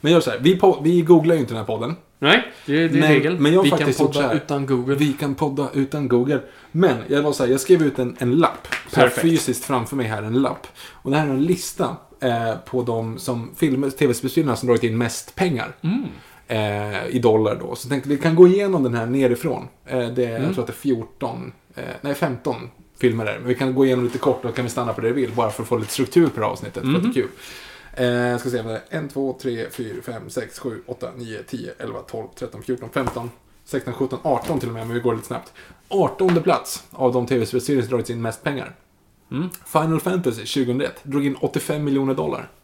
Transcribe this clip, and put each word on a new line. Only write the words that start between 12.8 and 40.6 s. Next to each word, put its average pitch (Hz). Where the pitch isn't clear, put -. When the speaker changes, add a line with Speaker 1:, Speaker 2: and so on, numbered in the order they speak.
Speaker 1:
de 113
som 117
filmer, 135
T 139
V-spelsfilmerna 131
som 123
dragit 117
in 113
mest -
pengar. 147
Speaker 2:
Mm. 220
Speaker 1:
Eh, 104
i 127
dollar 110
då. -
Så 120
tänkte 139
vi 143
kan 160
gå 180
igenom 190
den 120
här 117
nerifrån. 127
Eh, 123
det 123
är, 117
Speaker 2:
Mm. 117
Speaker 1:
jag 175
tror 175
att 107
det -
är 135
fjorton, 113
eh, 127
nej, 143
femton 120
filmer 113
där. 104
Vi 123
kan 131
gå 135
igenom 123
lite 120
kort 127
och 117
kan 123
vi 110
stanna 117
på -
det 113
vi 135
vill. 113
Bara 113
för 113
att -
få 120
lite 110
struktur 156
på 131
det 107
här 98
avsnittet. 107
För 127
att 147
det 180
är 175
Speaker 2:
Mhm. 233
Speaker 1:
kul. 117
Eh, 123
ska 123
se, 120
en, 160
två, 135
tre, 120
fyra, 113
fem, 113
sex, -
sju, 113
åtta, 127
nio, 110
tio, 120
elva, 113
tolv, 110
tretton, 113
fjorton, 120
femton, 120
sexton, 127
sjutton, 131
arton 143
till 120
och 117
med, 113
men 117
vi 120
går 117
lite 107
snabbt. -
Artonde 185
plats -
av 127
de 123
T 127
V-spelserier 123
som 110
dragits 120
in 117
mest 113
pengar. 143
Speaker 2:
Mm. 156
Speaker 1:
Final 160
Fantasy 139
tjugohundraett 127